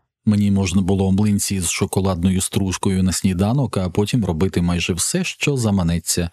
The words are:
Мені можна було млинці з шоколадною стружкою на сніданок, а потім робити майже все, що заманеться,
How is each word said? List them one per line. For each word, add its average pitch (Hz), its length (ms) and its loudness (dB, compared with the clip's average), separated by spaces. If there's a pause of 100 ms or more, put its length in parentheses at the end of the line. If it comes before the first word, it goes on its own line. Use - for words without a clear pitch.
(260)
Мені 101 240 2
можна 98 320 2
було 95 300 2
млинці 101 480 0
з 85 100 -4
шоколадною 92 680 0
стружкою 95 640 -2
на 92 100 2
сніданок, 101 640 0
а 92 140 -2
потім 104 340 0
робити 90 380 0
майже 87 300 0
все, 175 320 -2
що - 320 -4
заманеться, 87 760 0